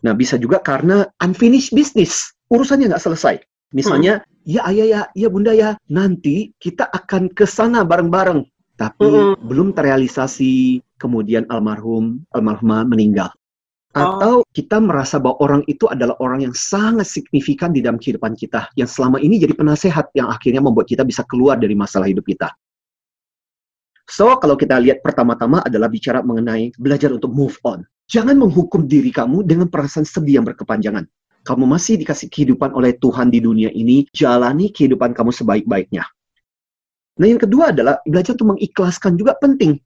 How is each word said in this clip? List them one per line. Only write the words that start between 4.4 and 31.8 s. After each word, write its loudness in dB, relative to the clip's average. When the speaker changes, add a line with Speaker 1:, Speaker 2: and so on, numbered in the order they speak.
Speaker 1:
"Ya, -2
Ayah, 0
ya, 0
ya, -2
Bunda, 0
ya. 2
Nanti -2
kita -6
akan -4
ke 0
sana 0
bareng-bareng." 0
Tapi -2
Speaker 2:
Hmm. 4
Speaker 1:
belum -2
terrealisasi, 0
kemudian -2
almarhum, -4
almarhumah 0
meninggal. 2
Speaker 2:
Oh. 2
Speaker 1:
Atau 0
kita -2
merasa 0
bahwa 0
orang 2
itu 0
adalah -2
orang -2
yang -6
sangat -2
signifikan -2
di 0
dalam -2
kehidupan -6
kita, -8
yang 2
selama 0
ini 2
jadi 2
penasehat, 0
yang 0
akhirnya 0
membuat 2
kita -4
bisa -2
keluar 2
dari -2
masalah -2
hidup -2
kita. -6
So, 4
kalau 2
kita 2
lihat 2
pertama-tama 0
adalah 0
bicara -4
mengenai -4
belajar 0
untuk -6
move -2
on. -6
Jangan 2
menghukum 2
diri 2
kamu -2
dengan 2
perasaan -4
sedih 0
yang 0
berkepanjangan. -6
Kamu -2
masih 0